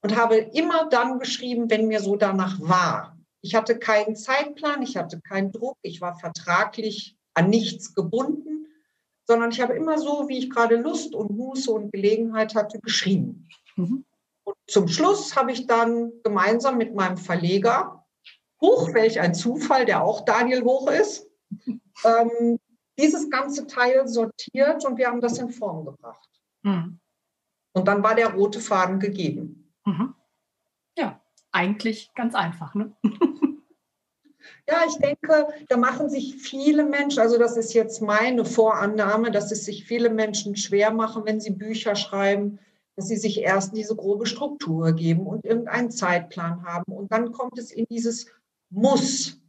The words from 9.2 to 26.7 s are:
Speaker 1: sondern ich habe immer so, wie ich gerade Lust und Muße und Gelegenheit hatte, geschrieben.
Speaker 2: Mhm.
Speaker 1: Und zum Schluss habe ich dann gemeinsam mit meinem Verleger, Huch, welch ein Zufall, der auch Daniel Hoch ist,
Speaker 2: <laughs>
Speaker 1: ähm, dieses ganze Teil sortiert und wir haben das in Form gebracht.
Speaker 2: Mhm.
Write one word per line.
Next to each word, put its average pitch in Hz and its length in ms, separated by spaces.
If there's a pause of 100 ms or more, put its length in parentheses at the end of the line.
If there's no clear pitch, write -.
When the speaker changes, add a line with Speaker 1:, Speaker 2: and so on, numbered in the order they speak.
Speaker 1:
sondern 233 240
ich 233 100
habe 247 140
immer 320 240
so, 285 320
wie 262 80
ich 254 140
gerade 233 240
Lust - 400
und 208 200
Muße 262 360
und 208 200
Gelegenheit 220 640
hatte, 208 260
geschrieben. - 680 (260)
Speaker 2:
Mhm. 202 300 (380)
Speaker 1:
Und - 120 (120)
zum 185 200
Schluss 359 480
habe 262 160
ich 247 140
dann 233 460 (120)
gemeinsam 226 540
mit 226 160
meinem 185 240
Verleger, 196 880 (560)
Huch, 480 320
welch 226 260
ein 175 140
Zufall, 247 520
der 196 180
auch - 220
Daniel 240 380
Hoch 262 280
ist, - 360 (220)
Speaker 2:
<laughs> - 160 (400)
Speaker 1:
ähm, 233 540 (400)
dieses - 320
ganze 277 340
Teil 254 420
sortiert 262 800
und 254 120
wir 254 100
haben 240 140
das 240 180
in 240 100
Form 170 360
gebracht. - 440 (320)
Speaker 2:
Mhm. 175 380 (760)